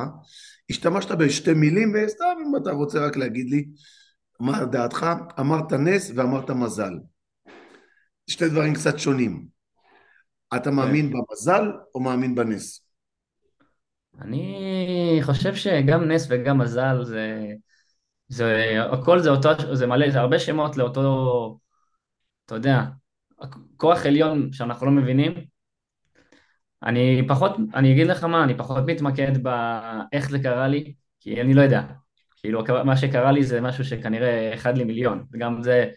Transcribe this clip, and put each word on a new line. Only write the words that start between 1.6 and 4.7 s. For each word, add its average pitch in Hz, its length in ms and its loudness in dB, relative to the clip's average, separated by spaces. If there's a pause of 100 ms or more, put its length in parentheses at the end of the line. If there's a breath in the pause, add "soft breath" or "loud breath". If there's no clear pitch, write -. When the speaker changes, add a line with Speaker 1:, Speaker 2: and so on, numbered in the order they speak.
Speaker 1:
וסתם 214 400 -2 (120)
אם 285 80 0
אתה 143 160 -4
רוצה 147 340 -2
רק 143 120 -4
להגיד 123 320 -4
לי 143 160 -2 (760 soft breath)
מה 127 260 -2
דעתך, 120 400 -2 (340)